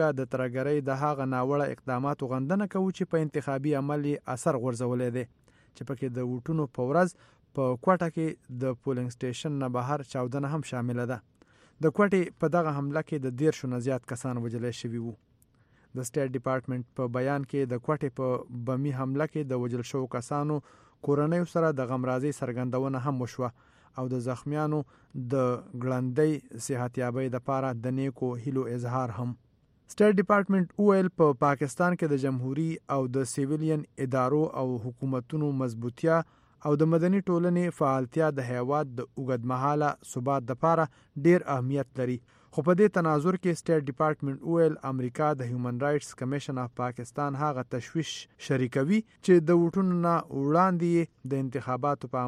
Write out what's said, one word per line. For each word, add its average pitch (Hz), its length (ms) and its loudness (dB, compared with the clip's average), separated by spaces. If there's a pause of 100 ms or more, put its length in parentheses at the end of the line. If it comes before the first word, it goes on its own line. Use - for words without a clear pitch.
(100)
د 131 220 -2
ترهګرۍ 131 500 0
د 135 180 -2
هغه 143 240 0
ناوړه 131 420 0
اقداماتو 131 680 -4
غندنه 165 340 -2
کوو 190 240 -2
چې 180 140 -4
په 160 220 0
انتخابي 143 480 -2
عمل 143 280 -2
یې 143 140 0 (100)
اثر 131 320 0
غورځولی 123 520 -2
دی، 123 140 -4 (460)
چې - 140 -14
پکې 135 260 -6
د 120 100 -6
ووټونو 127 460 -2
په 127 240 -2
ورځ 175 180 6 (480)
په 135 80 0 (120)
کوټه 175 340 2
کې 156 500 -4
د 131 160 -2
پولینګ 123 340 -4
سټیشن 131 480 -4
نه 131 120 -2
بهر 127 420 -2
چاودنه 139 420 -2
هم 151 180 -6
شامله 120 340 -2
ده.» 120 120 -4 (600)
د 156 120 4
کوټې 196 300 4 (160)
په 165 100 0
دغه 160 240 2
حمله 143 300 -2
کې 156 160 -6
د 131 120 -4
دېرشو 143 380 0
نه 123 100 -4
زیات 123 280 -2
کسان 127 320 -6
وژلای 117 380 -4
شوي 117 240 -6
وو. 117 140 -8 (800)
د 127 120 -6
سټیټ 139 260 -2
ډپارټمنټ 127 520 -2 (100)
په 123 180 -2
بیان 139 320 0
کې 139 200 -4
د 123 120 -4
کوټې 143 340 -2
په 131 160 -4 (380)
بمي 131 300 -2
حمله 135 320 -2
کې 156 160 -4
د 127 180 -2
وژل 120 220 -2
شوو 131 240 -4
کسانو 147 500 -2 (480)
کورنیو 156 460 2
سره 165 200 2
د 131 200 -2
غمرازۍ 127 420 0
څرګندونه 127 680 -2
هم 131 180 -2
وشوه 123 340 -4 (440)
او 131 140 -6
د 127 160 -2
زخمیانو 151 540 -2 (460)
د 120 100 -4 (380)
ګړندۍ 127 600 0 (320)
صحتیابۍ 123 640 -2
دپاره 131 460 -2
د 127 240 -4
نیکو 131 380 -2
هیلو 131 300 -4
اظهار 120 500 -4
هم. 123 140 -4 (560)
سټیټ 214 280 6
ډپارټمنټ 190 600 4
وویل، 196 340 6
په 147 300 4
پاکستان 147 540 2
کې 170 160 0
د 139 160 0
جمهوري 135 460 -2 (180)
او 139 180 0
د 131 220 0
سیویلین 151 560 0 (140)
ادارو 131 440 2 (120)
او 131 120 -2 (120)
حکومتونو 131 720 -2
مضبوطیا 127 640 0 (440)
او 147 120 2
د 156 160 4
مدني 175 300 4
ټولنې 175 540 2
فعالتیا 135 560 2
د 135 160 -2
هیواد 127 420 0
د 123 180 -10
اوږدمهاله 131 840 0 (140)
ثبات 131 420 -2
دپاره 160 380 2 (320)
ډیر 175 300 6
اهمیت 135 540 -2
لري. 123 160 0 (380)
خو 156 80 0
په 170 100 6
دې 202 220 6
تناظر 165 420 2
کې 175 220 0
سټیټ 160 280 2
ډپارټمنټ 143 540 -2
وویل، 165 420 4
امریکا 131 500 -2
د 127 180 -4
هیومن 123 320 -2
رایټس 147 320 0
کمیشن 135 480 -4
اف 123 120 -8
پاکستان 123 680 -4
هغه 131 240 -2 (100)
تشویش - 380 -4 (260)
شریکوي 139 640 2
چې 175 420 4
د 170 160 6
ووټونو 180 460 2
نه 170 80 4 (160)
وړاندې 170 640 2
یې 160 380 -2
د 135 120 0
انتخاباتو 127 720 -4
په 127 140 -2